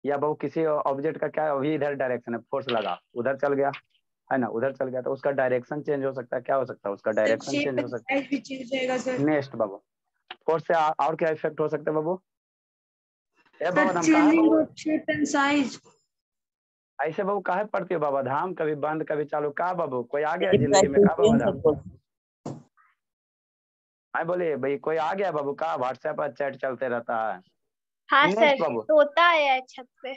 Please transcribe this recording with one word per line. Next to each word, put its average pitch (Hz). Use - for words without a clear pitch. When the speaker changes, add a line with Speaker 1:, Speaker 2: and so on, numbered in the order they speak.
Speaker 1:
या 139
बाबू 147
किसी 151
ऑब्जेक्ट 143
का 156
क्या 156
अभी 143
इधर 143
direction 123
है, 113
force 131
लगा, 101
उधर 123
चल 143
गया, 139
है 135
ना, 120
उधर 117
चल 131
गया, 127
तो 135
उसका 135
direction 131
change 139
हो 135
सकता 131
है। 123
क्या 139
हो 131
सकता 107
है? 101
उसका 110
Speaker 2:
सर, 104
Speaker 1:
direction 110
Speaker 2:
शेप 285
Speaker 1:
चेंज 135
हो 120
Speaker 2:
and 240
Speaker 1:
सकता 240
है। 277
Speaker 2:
साइज 262
भी 277
चेंज 262
हो 247
जाएगा 254
सर। 254
Speaker 1:
Next 143
बाबू, 101
फोर्स 160
से 175
आ-, 156
और 156
क्या 165
effect 156
हो 151
सकता 151
है 156
बाबू? 160
ए -
Speaker 2:
सर, 349
Speaker 1:
बाबू, 294
हम 277
कहाँ 339
Speaker 2:
changing 320
Speaker 1:
बाबू? 320
Speaker 2:
of -
shape 311
and 302
size। 277
Speaker 1:
ऐसे 160
बाबू 202
काहे 190
पढ़ते 185
हो 156
बाबा 139
धाम? 156
कभी 156
बंद, 151
कभी 151
चालू, 147
का 180
बाबू? 139
कोई 143
आ 156
गया 185
Speaker 3:
ये -
Speaker 1:
जिंदगी 190
में, 202
का 180
बाबा 220
धाम? 139
Speaker 3:
प्राइस -
Speaker 1:
हाँ, 160
बोलिए 170
भाई, 135
कोई 156
आ 160
गया 190
बाबू? 139
का 156
WhatsApp 131
पर 147
चैट 139
चलते 131
रहता 117
है। 90
Speaker 4:
हाँ 285
Speaker 1:
Next 320
Speaker 4:
सर, 269
Speaker 1:
बाबू। 165
Speaker 4:
तोता 302
आया 294
है 262
छत 247
पे। 254